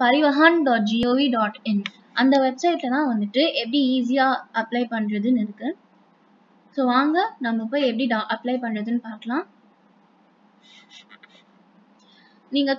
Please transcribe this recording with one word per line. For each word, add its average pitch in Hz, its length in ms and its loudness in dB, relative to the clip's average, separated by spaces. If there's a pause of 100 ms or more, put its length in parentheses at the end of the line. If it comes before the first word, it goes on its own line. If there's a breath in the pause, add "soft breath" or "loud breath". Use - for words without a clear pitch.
பரிவஹான் 294 600 4
டாட் 233 300 2
ஜிஓவி 247 340 2 (100)
டாட் 214 220 -2 (120)
இன் 202 120 0 (320 loud breath)
அந்த 262 200 4 (100)
வெப்சைட்ல 262 520 0
தான் 294 160 0
வந்துட்டு 208 300 0 (180)
எப்படி 233 200 -2 (160)
easy 262 300 0 (340)
apply 240 220 -2 (120)
பண்றதுன்னு 214 500 0
இருக்கு. 214 260 -8 (1040)
So, 277 80 0
வாங்க 269 320 2 (300)
நம்ம 226 240 -2
போய் 277 200 0
எப்படி 233 220 -2
டா-, 214 220 -2
apply 240 300 -4
பண்றதுன்னு 226 440 -4
பார்க்கலாம். 233 360 -6 (3000 loud breath)
நீங்க 277 260 0